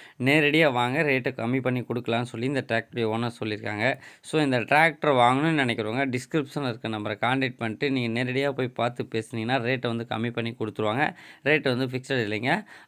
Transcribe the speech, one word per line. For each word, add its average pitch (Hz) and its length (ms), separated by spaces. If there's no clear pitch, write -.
நேரடியா 147 520
வாங்க, 123 300
ரேட்டை 135 300
கம்மி 120 280
பண்ணி 127 200
கொடுக்கலாம்னு 120 500
சொல்லி 117 160
இந்த 135 180
டிராக்டருடைய 113 440
ஓனர் 117 280
சொல்லியிருக்காங்க. 107 480
So, - 180
இந்த 127 200
டிராக்டர் 147 580
வாங்கணும்னு 139 440
நினைக்கிறவங்க 117 460
டிஸ்கிரிப்ஷன்ல 131 640
இருக்க 110 220
நம்பரை 107 240
கான்டாக்ட் 127 420
பண்ணிட்டு 117 340
நீங்க 120 200
நேரடியா 127 380
போய் 127 220
பார்த்து 123 380
பேசுனீங்கன்னா 117 500
ரேட்டை 127 260
வந்து 117 220
கம்மி 113 220
பண்ணி 117 220
கொடுத்துருவாங்க. 107 500
ரேட்டு 143 240
வந்து 127 240
ஃபிக்ஸட் 127 340
இல்லைங்க. 107 280